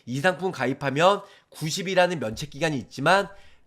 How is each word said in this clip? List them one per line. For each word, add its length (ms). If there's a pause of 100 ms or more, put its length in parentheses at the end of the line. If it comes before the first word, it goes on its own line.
이 140
상품 320
가입하면 680 (280)
구십일이라는 680
면책 300
기간이 280
있지만 520 (380)